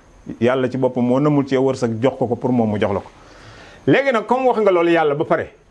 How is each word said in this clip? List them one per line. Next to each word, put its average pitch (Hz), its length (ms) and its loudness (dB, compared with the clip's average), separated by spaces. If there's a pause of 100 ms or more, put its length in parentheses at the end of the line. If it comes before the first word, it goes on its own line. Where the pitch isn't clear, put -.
(400)
Yàlla 127 300 2
ci 131 80 -6
boppam 123 260 0
moo 123 160 2
namul 147 260 2
ci 151 80 -4
yow 131 140 2
wërsëg, 113 340 -4
jox 127 160 0
ko 123 80 -2
ko 113 100 -2
pour 123 160 -4
moom 113 180 0
mu 104 100 -4
jox 101 140 0
la 92 60 -2
ko. - 100 -18 (760)
Léegi 262 260 2
nag, 214 140 0
comme 254 200 0
wax 226 140 0
nga 202 120 2
loolu 170 180 2
Yàlla 160 240 2
ba 156 100 -4
pare, 147 280 -4 (180)